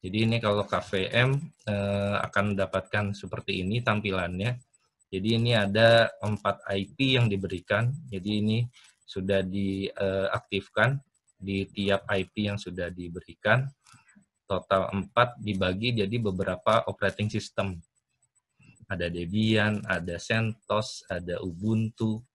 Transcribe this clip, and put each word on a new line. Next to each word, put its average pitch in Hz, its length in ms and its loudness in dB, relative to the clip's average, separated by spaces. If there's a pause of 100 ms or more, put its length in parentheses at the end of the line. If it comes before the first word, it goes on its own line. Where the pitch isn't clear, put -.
Jadi 92 220 -2
ini 113 160 2
kalau 104 240 2
K 90 180 -2
V 95 240 -2
M, 127 280 2 (320)
eh, 101 500 0
akan 101 380 0
mendapatkan 98 580 -2
seperti 95 480 -6
ini 107 220 0
tampilannya. 101 720 0 (500)
Jadi 95 200 -2 (100)
ini 117 160 2
ada 110 640 6
empat 104 540 -2
I 95 180 -2
P 131 240 0
yang 120 160 4
diberikan. 101 640 -2 (160)
Jadi 98 200 -6 (120)
ini 110 160 2 (460)
sudah 98 420 0
diaktifkan 98 1500 -2 (400)
di 98 320 -2
tiap 98 400 0
I 95 160 0
P 104 240 -2
yang 101 80 -4
sudah 90 320 -8
diberikan. 90 800 -2 (800)
Total 95 400 0
empat 117 480 0
dibagi 101 560 0
jadi 104 240 0
beberapa 98 720 0
operating 101 400 -2
system. 98 480 -4 (1040)
Ada 87 240 -4
Debian, 104 800 2
ada 85 320 -4
CentOS, 110 880 -2
ada 87 320 -6
Ubuntu. 110 800 -2 (140)